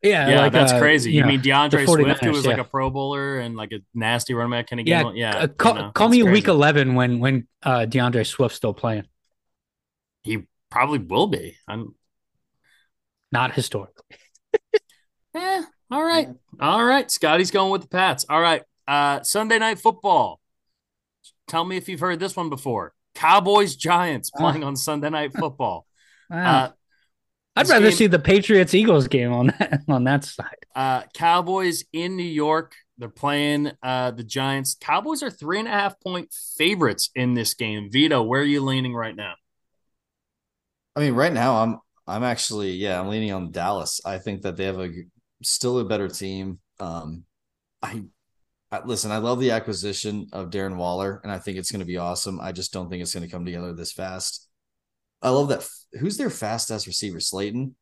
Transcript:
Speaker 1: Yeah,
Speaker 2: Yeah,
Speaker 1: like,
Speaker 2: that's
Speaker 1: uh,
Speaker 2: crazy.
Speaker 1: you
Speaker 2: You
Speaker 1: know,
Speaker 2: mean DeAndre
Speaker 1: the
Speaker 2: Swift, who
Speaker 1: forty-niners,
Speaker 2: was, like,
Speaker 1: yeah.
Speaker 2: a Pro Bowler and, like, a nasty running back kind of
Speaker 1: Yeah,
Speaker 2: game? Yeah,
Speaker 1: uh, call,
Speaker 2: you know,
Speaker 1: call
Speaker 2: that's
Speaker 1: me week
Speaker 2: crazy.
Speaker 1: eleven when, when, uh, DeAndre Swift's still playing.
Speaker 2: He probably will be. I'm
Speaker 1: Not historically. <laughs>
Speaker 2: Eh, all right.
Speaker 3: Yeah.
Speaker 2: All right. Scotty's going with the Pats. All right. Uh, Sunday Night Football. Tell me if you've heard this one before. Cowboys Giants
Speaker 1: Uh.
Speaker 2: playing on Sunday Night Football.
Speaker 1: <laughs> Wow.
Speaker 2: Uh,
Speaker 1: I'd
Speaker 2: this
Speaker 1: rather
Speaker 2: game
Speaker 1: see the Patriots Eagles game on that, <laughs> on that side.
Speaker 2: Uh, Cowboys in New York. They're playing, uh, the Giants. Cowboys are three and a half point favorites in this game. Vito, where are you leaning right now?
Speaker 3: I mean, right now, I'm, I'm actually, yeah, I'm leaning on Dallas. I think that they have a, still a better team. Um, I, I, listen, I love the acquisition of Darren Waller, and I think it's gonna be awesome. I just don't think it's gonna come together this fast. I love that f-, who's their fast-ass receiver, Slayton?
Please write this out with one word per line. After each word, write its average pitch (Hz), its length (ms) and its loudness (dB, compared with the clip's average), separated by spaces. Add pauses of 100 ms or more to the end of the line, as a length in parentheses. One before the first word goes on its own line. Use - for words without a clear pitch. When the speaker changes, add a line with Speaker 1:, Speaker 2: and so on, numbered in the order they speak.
Speaker 1:
Yeah, 185 240 4
Speaker 2:
Yeah, 143 140 6
Speaker 1:
like, 143 100 6
Speaker 2:
that's 131 220 6
Speaker 1:
uh, - 60 4
Speaker 2:
crazy. 147 320 4
Speaker 1:
you 151 80 6
Speaker 2:
You - 20 6
Speaker 1:
know, 143 80 6
Speaker 2:
mean 135 120 4
DeAndre 139 300 4
Speaker 1:
the 147 60 4
Speaker 2:
Swift, - 20 6
who 139 60 2
Speaker 1:
forty-niners, 147 500 4
Speaker 2:
was, 135 100 0
like, 120 120 2
Speaker 1:
yeah. 127 60 -2
Speaker 2:
a - 20 -6
Pro 131 240 -2
Bowler 139 500 -4
and, 117 160 -6
like, 107 160 -10
a 110 80 -8 (140)
nasty 117 400 0
running 120 180 0
back 120 180 -4
kind 120 120 -6
of 113 60 -2
Speaker 1:
Yeah, 165 160 2
Speaker 2:
game? 110 120 -4
Yeah, 110 220 -2
Speaker 1:
uh, 151 100 0
call, 220 280 2
Speaker 2:
you 208 80 -6
know, 104 100 -8
Speaker 1:
call 220 160 6
Speaker 2:
that's 240 80 8
Speaker 1:
me 233 60 8
week 202 200 6
Speaker 2:
crazy. 196 60 2
Speaker 1:
eleven 147 460 4
when, 123 240 2
when, 131 280 0 (160)
uh, 123 240 2
DeAndre 120 400 2
Swift's - 300 -2
still 107 160 -2
playing. 110 320 -4 (1200)
Speaker 2:
He 107 240 -6 (220)
probably 139 300 0
will 101 280 0
be. 87 280 -6 (140)
I'm 110 260 -10 (1400)
Speaker 1:
Not 123 220 0
historically. - 580 -6
<laughs> - 60 -20 (1160)
Speaker 2:
Eh, 359 300 -4 (260)
all 285 140 -2
right. 330 240 0
Speaker 3:
Yeah. 127 60 -14 (260)
Speaker 2:
All 190 240 2
right. 254 260 2
Scotty's 170 420 2
going 190 200 2
with 190 120 -2
the - 40 -20
Pats. 175 400 0
All 156 140 2
right. 170 220 2 (220)
Uh, 143 380 2
Sunday 220 360 0
Night 220 200 -2
Football. 190 640 0 (1040)
Tell 165 160 -2
me 185 140 -4
if 180 100 -10
you've 175 140 -8
heard 175 180 -2
this 190 160 -6
one 170 140 -4
before. 123 440 -6 (220)
Cowboys 196 640 4
Giants 170 580 0
Speaker 1:
Uh. 139 40 -10
Speaker 2:
playing 156 260 0
on 139 100 -6
Sunday 147 340 -4
Night 151 240 -4
Football. 131 580 -6
Speaker 1:
<laughs> - 380 -20
Wow. 170 80 -8 (280)
Speaker 2:
Uh, 127 60 -10 (840)
Speaker 1:
I'd 220 100 4
Speaker 2:
this - 60 4
Speaker 1:
rather 220 160 8
Speaker 2:
game 180 100 6
Speaker 1:
see 220 100 6
the 175 120 6
Patriots 196 540 6
Eagles 180 340 6
game 120 240 2
on 120 160 4
that, 143 380 0
<laughs> - 20 -8
on 131 160 2
that 139 220 2
side. - 300 -14 (200)
Speaker 2:
Uh, 131 280 -2 (100)
Cowboys 175 800 0
in 180 240 -6
New 180 60 -6
York. 156 520 -2 (220)
They're 120 100 -14
playing, 147 640 -2 (100)
uh, 127 300 -2
the 120 140 -12
Giants. 135 560 -4
Cowboys 269 420 -2
are 262 60 -6
three 175 300 -6
and 226 100 -6
a - 20 -4
half 202 300 -2
point 180 320 -8 (240)
favorites 156 580 0
in 123 200 0
this 113 180 -2
game. 104 360 -6
Vito, 139 320 2
where 123 200 0
are 147 40 0
you 143 140 2
leaning 131 340 -2
right 113 220 -8
now? 98 200 -12 (1600)
Speaker 3:
I 143 40 -6
mean, 143 140 2
right 143 200 2
now, 123 300 2
I'm, 113 160 -2 (260)
I'm 104 180 -6
actually, 110 480 -4
yeah, 92 280 -4
I'm 92 80 -6
leaning 107 240 -4
on 90 200 -8
Dallas. 90 540 -6
I 95 120 -8
think 95 240 -10
that 92 160 -8
they 95 80 -4
have 95 140 -6
a, 90 100 -8 (540)
still 123 360 -2
a 117 40 -2
better 101 240 -4
team. 95 520 -10 (200)
Um, 85 440 -12 (580)
I, 104 220 -12 (680)
I, 104 140 -8
listen, 110 260 -6
I 107 60 -4
love 120 220 -2
the 127 120 2
acquisition 104 800 -6
of 92 180 -10
Darren 95 280 -6
Waller, 92 460 -4
and 101 80 -10
I 95 80 -8
think 92 180 -10
it's 92 140 -8
gonna 101 120 -8
be 90 140 -8
awesome. 87 420 -8
I 90 120 -10
just 90 200 -10
don't 87 180 -10
think 90 120 -10
it's 87 120 -8
gonna 85 140 -10
come 87 160 -12
together 87 300 -10
this 82 180 -12
fast. 92 560 -12 (760)
I 127 60 2
love 139 200 2
that 123 100 -2
f-, - 400 -18
who's 196 180 -4
their 254 120 -2
fast-ass 110 560 -6
receiver, 92 340 -8
Slayton? 104 640 -6